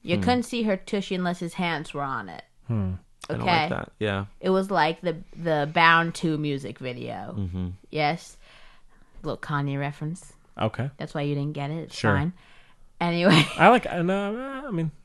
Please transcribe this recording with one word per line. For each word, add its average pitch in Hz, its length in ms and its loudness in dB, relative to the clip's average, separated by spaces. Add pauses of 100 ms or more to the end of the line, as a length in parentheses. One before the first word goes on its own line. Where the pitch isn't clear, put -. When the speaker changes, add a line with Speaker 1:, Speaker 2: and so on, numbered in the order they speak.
Speaker 1:
You 170 140 0
Speaker 2:
Hmm. 196 60 -2
Speaker 1:
couldn't 247 200 4
see 240 200 -4
her 214 120 2
tushy 190 400 -4
unless 180 240 -2
his 170 140 -6
hands 165 400 -2
were 143 100 -6
on 120 240 -4
it. 82 160 -12 (240)
Speaker 3:
Hmm. 98 280 0 (340)
Speaker 2:
I - 40 -2
don't 117 100 -4
Speaker 1:
Okay? 180 80 2 (100)
Speaker 2:
like 156 80 -2
that. - 300 -6
Yeah. 101 260 -2 (160)
Speaker 1:
It 185 80 -2
was 190 200 2
like 165 320 2
the, 170 140 -2 (260)
the 151 320 0
Bound 165 400 6
two 160 240 -2
music 143 400 -4
video. 120 640 -10
Speaker 2:
Mm-hmm. 90 300 -4 (200)
Speaker 1:
Yes. 151 460 -2 (880)
Little 143 140 -4
Kanye 143 420 -2
reference. 151 540 -6 (260)
Speaker 3:
Okay. 117 380 -2
Speaker 1:
That's 151 160 -10
why 151 80 -2
you 143 140 0
didn't 143 180 -4
get 143 180 -6
it. 160 140 -6
It's - 120 -18
Speaker 3:
Sure. - 200 2
Speaker 1:
fine. 156 160 0 (680)
Anyway. 170 520 6
<laughs> - 60 -8
Speaker 3:
I 180 120 10
like, 240 180 8
I, 170 140 -2
no, 214 680 -2
I 254 40 -6
mean 165 200 -2 (140)